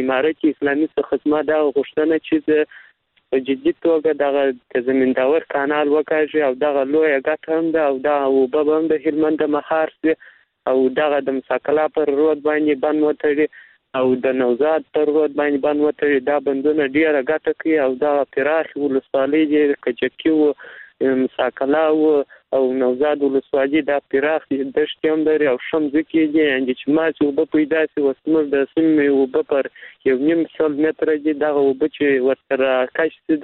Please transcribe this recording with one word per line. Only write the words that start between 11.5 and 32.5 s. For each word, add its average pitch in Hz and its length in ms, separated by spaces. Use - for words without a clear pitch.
پر 147 220
رود 156 260
باندې 151 400
بند 151 220
وتړي 151 380
او 131 60
د - 20
نوزاد 139 540
پر 151 120
رود 147 200
باندې 143 300
بند 147 200
وتړي. 143 320
دا 147 80
بندونه 143 480
ډېره 151 240
ګټه 156 300
کوي 160 240
او 131 80
دغه 143 180
پراخې 151 420
ولسوالۍ 139 760
دي، 151 100
کجکي 127 460
و، 151 220
مساکلا 139 720
و 151 300
او 131 180
نوزاد 131 480
ولسوالي، 139 680
دا 143 80
پراخې 143 460
دښتې 151 360
هم 160 160
لري 151 200
او 127 80
ښه 160 180
مځکې 156 380
دي. 160 100
یعنې 131 260
چې - 80
ما 160 140
چې 147 140
اوبه 143 200
پیدا 156 320
شي، - 120
اوس 139 160
زموږ 156 260
د 143 40
سیمې 156 340
اوبه 135 320
پر 139 140
یو 131 100
نیم 165 220
سل 156 180
متره 156 400
دي. 156 80
دغه 147 220
اوبه 139 320
چې 147 100
ورسره 135 420